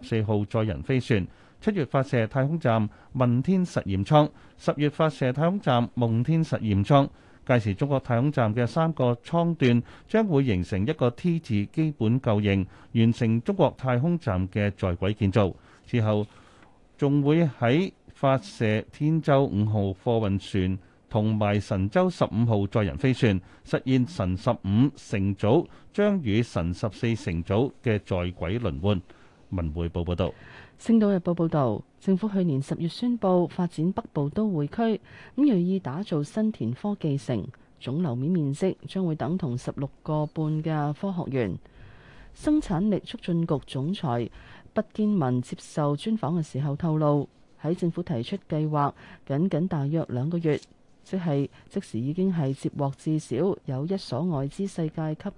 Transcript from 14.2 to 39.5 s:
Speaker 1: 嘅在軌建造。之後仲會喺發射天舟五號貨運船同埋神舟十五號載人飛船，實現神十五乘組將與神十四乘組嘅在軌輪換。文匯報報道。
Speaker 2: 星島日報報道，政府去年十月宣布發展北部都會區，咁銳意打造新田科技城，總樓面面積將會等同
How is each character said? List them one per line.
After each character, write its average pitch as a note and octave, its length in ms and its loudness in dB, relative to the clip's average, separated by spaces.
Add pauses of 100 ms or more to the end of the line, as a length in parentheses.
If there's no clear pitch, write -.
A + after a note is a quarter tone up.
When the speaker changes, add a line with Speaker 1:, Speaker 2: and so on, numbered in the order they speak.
Speaker 1:
嘅 G#2 260 0
在 F#2 220 0
軌 G2 160 0
建 G2 180 0
造。 F#2+ 220 4 (300)
之 A#2+ 180 -2
後 G#2 240 0 (720)
仲 C#3+ 240 2
會 D#3 240 4 (140)
喺 D3 320 2 (160)
發 C3+ 300 2
射 A2 440 0 (120)
天 D#3 280 0
舟 C#3 220 4
五 G#2+ 220 0
號 G#2+ 140 0 (100)
貨 A2 400 0
運 G2 100 0
船 F#2+ 400 -2 (300)
同 G#2+ 260 2
埋 G#2 240 2
神 G2 300 0
舟 F3+ 200 2
十 - 160 -2
五 A2 200 0
號 A2+ 220 2
載 G#2+ 180 0
人 C#2+ 120 -2
飛 C3 160 2
船， G2+ 280 2 (240)
實 - 180 -2
現 C3 240 2
神 F#2 300 -2
十 - 140 -2
五 A2 440 2
乘 G2 400 -4
組 B2+ 320 2 (240)
將 G3+ 320 0
與 A2 180 2
神 F2+ 320 -2
十 A2+ 180 -4
四 A#2 240 -2
乘 E2+ 280 -4
組 A#2+ 280 0 (120)
嘅 G#2+ 220 0
在 F#2+ 120 -2
軌 F2+ 420 -4
輪 E2 200 -4
換。 G2 220 0 (480)
文 E2+ 240 -4
匯 E2+ 160 -4
報 E2+ 160 -4
報 F2 100 -2
道。 F2 180 -2 (440)
Speaker 2:
星 A3+ 220 4
島 G#3 120 4
日 G3 60 2
報 F3 180 -2
報 E3+ 120 0
道， C3+ 360 0 (160)
政 F#3+ 160 2
府 G#3+ 140 -2
去 G3 140 0
年 C#3 180 0
十 E3+ 140 -8
月 E3+ 120 -4
宣 A#3+ 300 -2
布 F3+ 300 2
發 F3+ 200 -4
展 E3+ 240 -2
北 - 120 -6 (100)
部 C#3+ 160 -2
都 G#3+ 200 -2
會 D3 180 -2
區， - 140 -6
咁 A3+ 200 0 (340)
銳 C4+ 220 4
意 F3+ 200 0
打 D#3 240 -6
造 D#3 220 -2
新 G#3+ 280 -2
田 A#2+ 220 -4
科 G#3 260 -4
技 C#3+ 180 0
城， A#2+ 280 -4 (340)
總 C#3+ 220 -4
樓 C#3 140 -2
面 C3+ 160 -2
面 D3 220 0
積 F#3 220 -2 (120)
將 F#3+ 180 -4
會 D#3+ 100 -2
等 D#3 220 -4
同 B2+ 200 -4